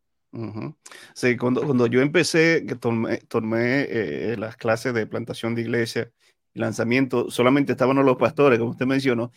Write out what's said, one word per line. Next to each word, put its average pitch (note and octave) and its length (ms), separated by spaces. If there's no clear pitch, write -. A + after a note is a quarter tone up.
Ujú. A2+ 400
Sí, B2 220
cuando, B2 280
cuando B2 220
yo A#2+ 160
empecé, D#3+ 640
que C3 80
tomé, A#2 440
tomé, A#2 600
eh, F#2+ 480
las A2 200
clases A#2 360
de A2 140
plantación A2+ 480
de A#2 80
iglesia A#2 480
y - 60
lanzamiento, A#2 720
solamente C3 420
estábamos C3+ 320
los B2+ 120
pastores, B2+ 420
como A#2 140
usted B2+ 140
mencionó, C3 500